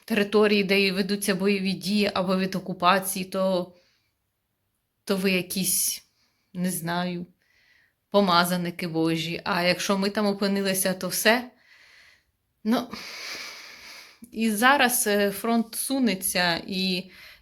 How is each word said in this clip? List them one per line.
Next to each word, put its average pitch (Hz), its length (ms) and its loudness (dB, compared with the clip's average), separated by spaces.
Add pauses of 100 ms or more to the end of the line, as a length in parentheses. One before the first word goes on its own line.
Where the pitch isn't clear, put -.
території, 208 600 4
де 196 280 2
ведуться 202 420 -2
бойові 190 380 0
дії, 196 420 0
або 185 240 0
від 190 160 -4
окупації, 185 680 0
то, 190 500 -2 (1300)
то 196 120 -2
ви 190 140 0
якісь, 180 720 -2 (520)
не 180 160 -2
знаю, 175 560 -4 (840)
помазаники 175 800 2
божі. 160 560 -2
А 180 180 -2
якщо 180 360 0
ми 196 120 0
там 208 160 -2
опинилися, 196 680 0
то 185 140 -6
все. 233 420 2 (1120)
Ну, 247 220 2 (1500)
і 220 180 0
зараз, 247 560 4
е, 202 240 4
фронт 226 440 -2
сунеться, 190 920 0
і 185 440 -2 (320)